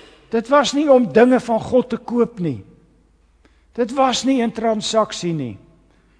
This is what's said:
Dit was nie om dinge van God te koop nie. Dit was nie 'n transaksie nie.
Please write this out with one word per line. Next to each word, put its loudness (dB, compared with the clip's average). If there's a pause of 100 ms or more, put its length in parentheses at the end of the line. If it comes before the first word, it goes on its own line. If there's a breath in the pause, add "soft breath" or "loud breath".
(320 loud breath)
Dit -2
was 4
nie 0
om 4
dinge 4
van -2
God 0
te -2
koop -4
nie. -6 (1120)
Dit -4
was 0
nie 0
'n -2
transaksie -2
nie. -8 (600)